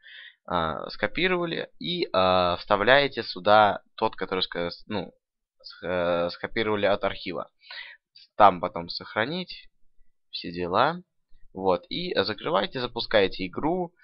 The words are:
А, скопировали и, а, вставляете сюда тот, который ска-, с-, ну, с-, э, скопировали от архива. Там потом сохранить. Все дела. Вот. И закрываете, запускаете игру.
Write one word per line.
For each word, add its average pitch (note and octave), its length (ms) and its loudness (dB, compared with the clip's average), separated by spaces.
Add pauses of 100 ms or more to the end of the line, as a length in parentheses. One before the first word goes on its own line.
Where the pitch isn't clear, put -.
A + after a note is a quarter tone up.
(460)
А, D#2+ 460 -4
скопировали F3 840 -2
и, F3 360 -4
а, F#2 420 4
вставляете A#2 680 2
сюда G#2 580 4 (140)
тот, - 200 -2
который F#2 280 -4
ска-, E2+ 280 -4
с-, - 160 -18
ну, G2+ 260 -8 (480)
с-, - 240 -18
э, F2 440 0
скопировали G#2+ 560 -2
от G2 180 2
архива. F#2 480 -6 (840)
Там F#2+ 240 8
потом F2 260 -4
сохранить. C3 800 -6 (640)
Все F2 240 -12
дела. A2 500 0 (500)
Вот. F#2 360 0
И F3+ 240 -6
закрываете, C3+ 680 -2
запускаете A2 680 0
игру. E3+ 480 -4 (100)